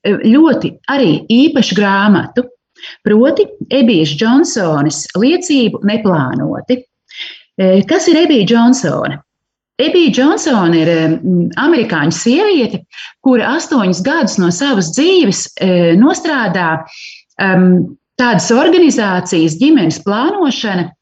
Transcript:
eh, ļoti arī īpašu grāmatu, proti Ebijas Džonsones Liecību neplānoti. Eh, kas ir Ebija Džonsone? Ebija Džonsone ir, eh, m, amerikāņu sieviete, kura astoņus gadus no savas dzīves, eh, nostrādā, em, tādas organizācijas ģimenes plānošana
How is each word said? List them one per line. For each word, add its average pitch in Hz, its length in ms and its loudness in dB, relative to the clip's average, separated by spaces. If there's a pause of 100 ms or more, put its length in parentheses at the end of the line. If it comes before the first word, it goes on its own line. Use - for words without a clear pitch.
eh, 196 220 -2
ļoti 254 500 2 (140)
arī 262 400 0
īpašu 254 480 2
grāmatu, 202 680 0 (580)
proti 247 440 2 (220)
Ebijas 196 460 0
Džonsones 185 880 0 (100)
Liecību 269 680 0
neplānoti. 196 1000 -2 (760)
Eh, 190 300 2
kas 359 200 0
ir 330 180 4
Ebija 254 200 2
Džonsone? 233 760 0 (580)
Ebija 320 320 2
Džonsone 233 680 0
ir, 160 80 2
eh, 160 220 0
m, 175 460 -2
amerikāņu 214 560 0
sieviete, 311 720 -2 (360)
kura 254 340 0
astoņus 190 480 -2
gadus 320 340 -2
no 175 100 0
savas 190 480 -2
dzīves, 320 520 0 (120)
eh, 175 360 2
nostrādā, 196 880 0 (560)
em, 185 580 2 (200)
tādas 240 340 0
organizācijas 208 1080 2
ģimenes 240 440 2
plānošana 233 880 -2 (100)